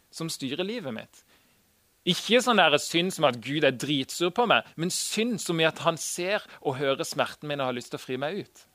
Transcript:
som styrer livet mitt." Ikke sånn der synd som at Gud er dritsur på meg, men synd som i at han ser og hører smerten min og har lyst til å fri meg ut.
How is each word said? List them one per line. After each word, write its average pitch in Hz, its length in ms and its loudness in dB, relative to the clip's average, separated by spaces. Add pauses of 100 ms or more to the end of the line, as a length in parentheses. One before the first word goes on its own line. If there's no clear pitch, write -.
(120)
som 165 200 -6
styrer 147 360 -4
livet 190 260 -6
mitt." - 300 -14 (840)
Ikke 190 320 4
sånn 233 220 4
der 151 180 6
synd 170 380 -2
som 160 100 2
at 123 160 2
Gud 143 240 0
er 135 80 4
dritsur 143 560 -2
på 240 160 0
meg, 131 220 4 (100)
men 170 160 -2
synd 220 480 -2
som 170 160 -2
i 160 80 4
at 156 160 -2
han 165 160 2
ser 190 460 -4 (160)
og 135 180 -2
hører 135 240 0
smerten - 480 -4
min 143 80 -4
og 127 140 0
har - 80 -4
lyst - 100 -12
til 143 80 -8
å - 60 -16
fri 127 160 -6
meg 165 240 -4
ut. - 300 -20